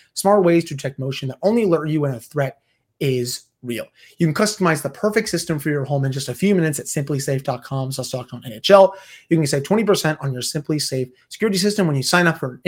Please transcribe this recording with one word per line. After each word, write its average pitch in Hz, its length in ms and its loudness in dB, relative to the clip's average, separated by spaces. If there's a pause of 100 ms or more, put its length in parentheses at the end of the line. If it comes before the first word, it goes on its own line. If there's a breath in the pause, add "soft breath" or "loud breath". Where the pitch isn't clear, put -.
(140 loud breath)
smart 202 280 4
ways 170 220 4
to 156 100 -10
detect 131 240 -8
motion 135 300 -6
that 127 140 -10
only 220 220 2
alert 156 260 2
you 151 100 0
when 139 140 -2
a 113 60 -10
threat - 420 -6 (360)
is 127 440 -2 (220)
real. 117 220 -6 (320 soft breath)
You 170 80 4
can 151 80 0
customize 185 480 0
the - 80 -4
perfect 220 380 -2
system 165 300 -4
for 147 100 -4
your 143 160 -2
home 135 200 -2
in 135 80 -2
just 131 160 -6
a 120 60 -6
few 196 200 2
minutes 160 240 2
at - 80 -10
simply 143 320 -4
safe 135 240 -2
dot 123 220 -6
com 135 260 -4
slash 131 240 -8
locked 123 180 -8
on 120 120 -14
N 113 80 -12
H 107 180 -2
L. 190 240 8 (340 loud breath)
You 170 80 2
can 156 120 2
save 139 160 -2
twenty 220 180 0
percent 165 380 2
on 139 120 -4
your 123 100 -8
SimpliSafe 143 680 -4 (180 soft breath)
security 196 300 -2
system 202 300 2
when 143 80 2
you 131 80 -2
sign 175 240 4
up 160 100 0
for 127 140 -6
an 123 140 -18